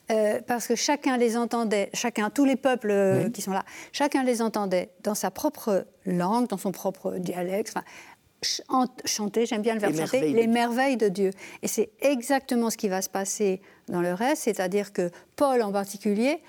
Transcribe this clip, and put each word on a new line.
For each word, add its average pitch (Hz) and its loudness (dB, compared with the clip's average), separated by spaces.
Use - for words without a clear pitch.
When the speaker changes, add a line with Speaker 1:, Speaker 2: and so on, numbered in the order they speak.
Speaker 1:
euh, 220 2
parce 240 -2
que 233 2
chacun 277 0
les 233 2
entendait, 226 0
chacun, 214 -2
tous 285 2
les 269 4
peuples, 240 0
euh, 190 4
Speaker 2:
Oui. 233 -2
Speaker 1:
qui - -8
sont 190 -4
là, 190 -2
chacun 285 0
les 240 0
entendait 196 0
dans 208 -2
sa 185 -2
propre - -2
langue, 190 0
dans 202 -4
son 196 -4
propre 185 -6
dialecte, 185 -4
enfin, - -8
ch-, - -4
en-, 262 2
chanter, 220 0
j'aime 214 -2
bien 226 2
le 220 -4
verbe 196 2
Speaker 3:
Les 156 -2
Speaker 1:
chanter, 208 0
Speaker 3:
merveilles 156 2
Speaker 1:
les 233 4
Speaker 3:
de - 6
Dieu. 226 2
Speaker 1:
merveilles 240 2
de 214 2
Dieu. 190 0
Et 208 -2
c'est - -2
exactement 254 0
ce 220 -4
qui 214 -2
va 190 -2
se - -6
passer 196 -2
dans 175 -2
le 175 2
reste, 254 0
c'est-à-dire 196 -2
que 175 -2
Paul 262 4
en 202 -2
particulier, 208 0